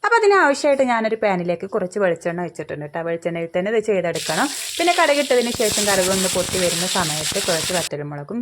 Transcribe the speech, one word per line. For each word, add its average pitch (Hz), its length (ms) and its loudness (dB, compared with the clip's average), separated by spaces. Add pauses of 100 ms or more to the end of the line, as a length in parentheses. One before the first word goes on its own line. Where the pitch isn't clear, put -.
അപ്പോൾ 466 140 4
അതിനാവശ്യമായിട്ട് 302 720 4
ഞാനൊരു 220 300 0
പാനിലേക്ക് 180 500 0
കുറച്ച് 185 300 -4
വെളിച്ചെണ്ണ 175 440 0
ഒഴിച്ചിട്ടുണ്ട് 151 440 -8
ട്ടോ. 156 160 -8
വെളിച്ചെണ്ണയിൽ 170 480 -4
തന്നെ 185 200 -2
ഇത് 226 140 2
ചെയ്തെടുക്കണം. 175 640 0 (260)
പിന്നെ 339 200 2
കടുകിട്ടതിന് 285 600 2
ശേഷം 214 320 0
കടുകൊന്ന് 190 480 2
പൊട്ടി 180 260 -2
വരുന്ന 170 280 0
സമയത്ത് 156 580 -2
കുറച്ച് 165 280 -2
വറ്റൽമുളകും 147 680 -6